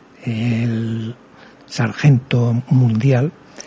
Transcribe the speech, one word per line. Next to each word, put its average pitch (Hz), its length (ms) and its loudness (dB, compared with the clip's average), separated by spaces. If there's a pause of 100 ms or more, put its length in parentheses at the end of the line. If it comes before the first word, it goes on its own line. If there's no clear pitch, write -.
(240)
el 113 880 -2 (520)
sargento 120 1000 0
mundial, 127 640 2 (340)